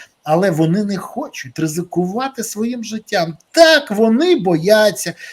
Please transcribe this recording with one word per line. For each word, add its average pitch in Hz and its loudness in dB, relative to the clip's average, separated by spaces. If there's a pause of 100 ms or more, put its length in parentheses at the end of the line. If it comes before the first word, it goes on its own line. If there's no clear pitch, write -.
(220)
але 175 2
вони 165 0
не 202 -4
хочуть - -12
ризикувати 180 -4
своїм 233 -6
життям. 208 -4 (160)
Так, 320 4
вони 226 2
бояться, 190 2 (180)